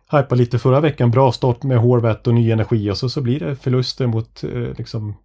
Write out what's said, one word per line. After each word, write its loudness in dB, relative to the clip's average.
hypade 2
lite 2
förra 2
veckan. 2
Bra 4
start -2
med 0
Horvat 2
och 2
ny 2
energi, 0
och -4
så, -4
så -6
blir -2
det -6
förluster -2
mot, -6
eh, -6
liksom, -8